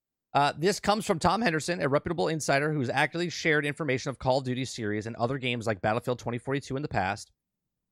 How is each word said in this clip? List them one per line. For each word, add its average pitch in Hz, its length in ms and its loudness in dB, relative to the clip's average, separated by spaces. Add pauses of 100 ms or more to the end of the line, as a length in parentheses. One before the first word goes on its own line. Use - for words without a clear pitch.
(340)
Uh, 143 240 4
this 185 220 0
comes 208 260 2
from 175 140 2
Tom 185 220 2
Henderson, 175 400 0
a 147 80 2
reputable 160 400 0
insider 151 420 2
who's 135 180 0
actively 156 400 0
shared 151 360 2
information 143 440 -2
of 120 100 -8
Call 131 180 4
of 135 80 -2
Duty 127 180 -2
series 107 420 -4
and 117 120 -8
other 123 200 0
games 120 300 -2
like 104 140 -2
Battlefield 117 380 0
twenty 120 180 -6
forty-two 135 400 -4
in 143 40 -4
the 147 60 -8
past. 104 440 -2 (600)